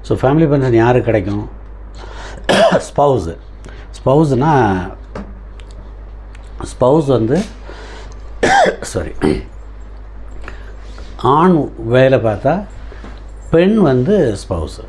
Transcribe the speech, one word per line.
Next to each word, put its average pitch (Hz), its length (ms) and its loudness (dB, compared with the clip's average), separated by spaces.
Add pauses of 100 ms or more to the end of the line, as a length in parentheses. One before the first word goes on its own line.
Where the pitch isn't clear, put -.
So, - 160 -2
ஃபேமிலி 147 320 4
பென்ஷன் 131 260 2
யாருக்கு 113 380 4
கிடைக்கும்? 104 360 0 (1200)
ஸ்பௌஸ். 120 640 2 (540)
ஸ்பௌஸ்னா, 135 840 4 (1900)
ஸ்பௌஸ் 139 440 2
வந்து, 127 340 2 (1400)
சாரி, 80 300 -6 (2000)
ஆண் 151 520 4 (180)
வேலை 131 320 6
பார்த்தா 120 460 0 (880)
பெண் 185 260 6
வந்து 139 600 4 (120)
ஸ்பௌஸ். 82 400 -4